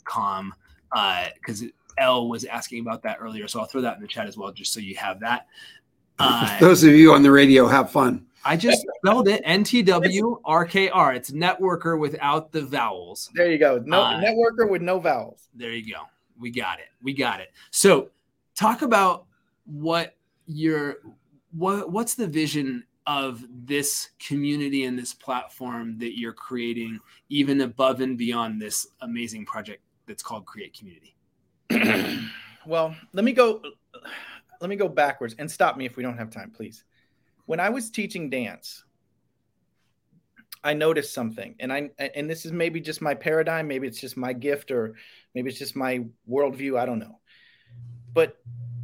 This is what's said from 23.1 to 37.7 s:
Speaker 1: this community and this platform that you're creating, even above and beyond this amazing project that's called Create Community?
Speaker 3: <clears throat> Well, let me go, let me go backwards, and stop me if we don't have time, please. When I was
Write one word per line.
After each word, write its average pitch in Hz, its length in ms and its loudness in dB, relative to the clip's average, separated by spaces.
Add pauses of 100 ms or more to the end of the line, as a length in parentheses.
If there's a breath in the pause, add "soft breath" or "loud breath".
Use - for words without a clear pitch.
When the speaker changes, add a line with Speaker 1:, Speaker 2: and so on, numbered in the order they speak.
Speaker 1:
this 139 440 -4 (100)
community 143 680 -4
and 127 140 -4
this 120 160 -10
platform 120 840 -10
that 117 200 -8
you're 117 140 -8
creating, 117 640 -8 (300)
even 139 320 0
above 131 400 0
and 131 180 -4
beyond 117 420 -4
this - 280 -8 (140)
amazing 117 440 -10
project 104 360 -12 (240)
that's 104 160 -16
called 104 240 -14
Create 98 300 -20
Community? 95 380 -20 (560)
Speaker 3:
<clears throat> 113 580 -2 (380 loud breath)
Well, 160 300 -2 (160)
let 196 120 -2
me 262 80 2
go, 226 300 2 (960 loud breath)
let 175 100 -8
me 202 40 -6
go 202 140 -2
backwards, 139 500 -2
and - 100 -10
stop 165 280 0
me 135 80 -10
if 123 120 -12
we 127 60 -10
don't 123 160 -8
have 113 120 -12
time, 95 200 -16
please. 110 320 -18 (640)
When 165 140 -4
I 190 80 0
was 233 220 -6